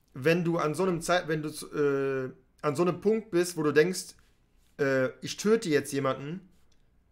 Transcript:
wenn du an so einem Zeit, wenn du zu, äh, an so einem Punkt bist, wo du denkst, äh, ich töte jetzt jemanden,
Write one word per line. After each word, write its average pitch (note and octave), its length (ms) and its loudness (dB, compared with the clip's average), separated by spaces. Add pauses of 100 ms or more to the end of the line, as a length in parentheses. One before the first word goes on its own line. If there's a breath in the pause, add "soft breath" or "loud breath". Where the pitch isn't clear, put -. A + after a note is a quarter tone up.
(140)
wenn D#3+ 300 2
du E3 120 0
an D3+ 180 0
so E3+ 100 0
einem F3 180 0
Zeit, F3 260 0
wenn D#3 140 -2
du D3+ 80 -6
zu, - 240 -14
äh, C#3 560 0 (320)
an D3+ 120 0
so D#3+ 80 0
einem F3 200 0
Punkt G#3+ 280 0
bist, F3 280 0
wo D#3 40 -2
du D3 100 2
denkst, E3+ 420 2 (640)
äh, C3+ 280 2 (120)
ich - 160 -8
töte A3 320 2
jetzt C#3+ 240 2
jemanden, C#3 560 -4 (640)